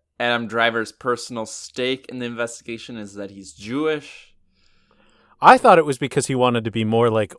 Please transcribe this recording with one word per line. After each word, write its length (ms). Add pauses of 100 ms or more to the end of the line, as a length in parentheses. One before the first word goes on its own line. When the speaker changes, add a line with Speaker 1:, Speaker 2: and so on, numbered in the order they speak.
(220)
Speaker 1:
Adam 260
Driver's 460
personal 520
stake 600
in 120
the 60
investigation 720
is 180
that 160
he's 200
Jewish. 800 (1080)
Speaker 2:
I 160
thought 220
it 60
was 120
because 300
he 80
wanted 280
to 80
be 140
more 240
like 300